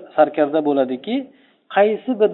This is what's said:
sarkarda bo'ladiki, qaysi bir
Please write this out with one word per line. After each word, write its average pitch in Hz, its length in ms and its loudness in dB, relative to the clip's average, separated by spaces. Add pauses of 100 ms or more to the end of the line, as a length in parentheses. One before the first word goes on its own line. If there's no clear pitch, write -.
sarkarda 147 520 0
bo'ladiki, 139 540 -2 (560)
qaysi 208 420 0
bir 208 200 2